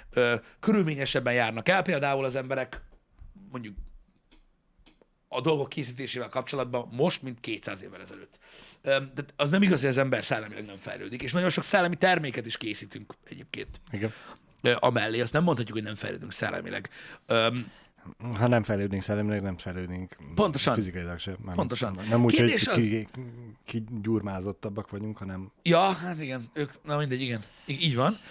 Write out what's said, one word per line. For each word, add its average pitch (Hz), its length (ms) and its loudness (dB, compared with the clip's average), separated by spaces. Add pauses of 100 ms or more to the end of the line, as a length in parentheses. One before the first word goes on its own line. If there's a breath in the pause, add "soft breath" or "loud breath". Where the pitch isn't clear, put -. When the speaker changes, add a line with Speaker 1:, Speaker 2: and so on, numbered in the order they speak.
(140)
Speaker 1:
ö, 120 220 6 (240 loud breath)
körülményesebben 143 760 2
járnak 113 360 2
el 190 120 6
például 139 440 0
az 127 100 -2
emberek, 131 460 -4 (680)
mondjuk 113 240 -10 (1500)
a 127 120 -6
dolgok 139 280 0
készítésével 123 600 -8
kapcsolatban 123 600 -4
most, 143 300 2
mint 127 180 -12
kétszáz 101 440 -8
évvel 95 180 -16
ezelőtt. - 380 -20 (420 loud breath)
Ö, 135 160 4 (180)
de 143 80 -6 (120)
az 147 140 2
nem 190 120 6
igaz, 185 180 6
hogy 135 100 2
az 123 80 2
ember 127 260 2
szellemileg 107 420 -4
nem 98 120 -14
fejlődik, 101 440 -10
és 131 100 -6
nagyon 180 180 2
sok 151 140 0
szellemi 175 320 4
terméket 147 500 2
is 113 120 -6
készítünk 107 560 -8 (100)
egyébként. - 580 -14 (100)
Speaker 2:
Igen. 110 200 -2 (500 loud breath)
Speaker 1:
Ö, 120 180 4
amellé 117 420 2
azt 120 120 -2
nem 156 100 2
mondhatjuk, 123 320 0
hogy 107 100 -4
nem 104 100 -8
fejlődünk 101 360 -8
szellemileg. 92 580 -6 (360 loud breath)
Öm, 117 460 2 (640 loud breath)
Speaker 2:
Ha 113 140 4
nem 120 160 6
fejlődnénk 98 380 0
szellemileg, 104 400 0
nem 95 160 -4
fejlődnénk 90 600 -8 (180)
Speaker 1:
Pontosan. 151 380 2
Speaker 2:
fizikailag 87 460 -4
sem. 95 140 -8
Mármint 90 220 -8
Speaker 1:
Pontosan. 107 440 -2 (100)
Speaker 2:
nem 120 160 6
úgy, 110 100 8
hogy 120 120 8
Speaker 1:
Kérdés 226 200 4
az 208 80 0
Speaker 2:
ki-, 110 320 2 (580)
kigyurmázottabak 104 1200 -4
vagyunk, 104 280 -8
hanem 95 340 -10 (120)
Speaker 1:
Ja, 175 280 4
hát 170 280 -6
igen, 131 340 -8
ők, 147 300 -6
na 147 140 -2
mindegy, 135 240 -2
igen. 120 200 -4 (240)
Í-, 139 160 -6
így 156 140 4
van. 156 240 2 (120 loud breath)